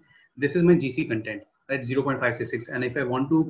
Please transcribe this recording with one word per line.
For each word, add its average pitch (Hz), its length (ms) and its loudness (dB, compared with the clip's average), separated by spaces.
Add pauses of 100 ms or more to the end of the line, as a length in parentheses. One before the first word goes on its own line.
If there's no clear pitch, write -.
(360)
"This 143 200 0
is 170 60 4
my 175 120 8
G 131 160 2
C 156 160 -2
content, 110 360 -6 (280)
right? 131 120 -4
Zero 131 200 0
point 131 180 -2
five 123 160 0
six 113 140 -6
six." 117 180 -8
And 123 160 -4
if 123 140 -4
I 139 40 -2
want 127 280 -2
to 160 200 4